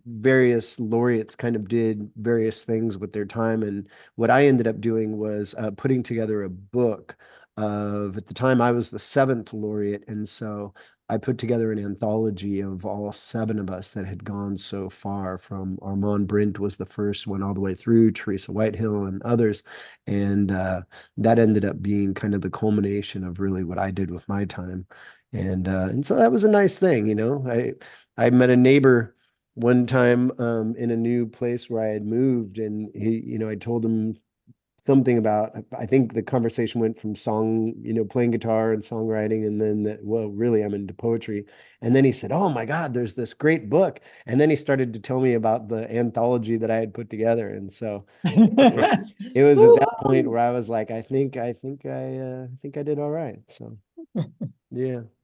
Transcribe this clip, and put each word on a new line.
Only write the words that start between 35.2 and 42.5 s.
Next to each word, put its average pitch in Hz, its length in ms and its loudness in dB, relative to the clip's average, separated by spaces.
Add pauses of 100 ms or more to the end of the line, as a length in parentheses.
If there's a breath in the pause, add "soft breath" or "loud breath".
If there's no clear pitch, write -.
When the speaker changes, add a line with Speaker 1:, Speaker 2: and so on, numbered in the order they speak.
Speaker 1:
I 120 80 -8
think 127 280 2
the 110 100 -2
conversation 117 560 -2
went 113 200 0
from 107 140 -6
song, 110 680 -2
you 113 120 -8
know, 113 120 0
playing 120 260 0
guitar 113 400 0
and 107 100 -2
songwriting, 110 640 -2
and 104 140 -2
then 107 240 0
that, 104 200 -6
"Well, 107 260 -4
really, 110 340 0
I'm 104 100 -4
into 98 200 -8
poetry." 113 520 -4 (360 soft breath)
And 117 140 2
then 139 100 6
he 127 80 6
said, 107 180 -4
"Oh 185 180 0
my 117 160 -4